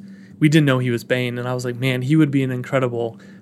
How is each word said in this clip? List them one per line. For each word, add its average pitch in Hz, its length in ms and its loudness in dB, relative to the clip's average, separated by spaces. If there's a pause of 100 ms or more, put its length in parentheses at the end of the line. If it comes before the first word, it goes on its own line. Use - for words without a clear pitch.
(380)
we 151 120 4
didn't 151 160 4
know 131 140 4
he 127 120 -2
was 120 140 -4
Bane, 123 320 -2
and 123 100 -8
I 127 60 -4
was 127 100 -6
like, 123 140 -6
"Man, 127 240 -2
he 143 160 2
would 156 120 4
be 135 140 0
an 131 80 -2
incredible 123 680 -4 (240)